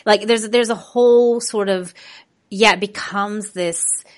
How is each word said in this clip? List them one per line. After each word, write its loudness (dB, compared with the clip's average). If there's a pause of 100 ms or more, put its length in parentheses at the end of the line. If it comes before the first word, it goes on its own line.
like, 2
there's, 0
there's 0
a 0
whole 2
sort -4
of, -4 (560)
yeah, 2
it -4
becomes -8
this, -6 (340)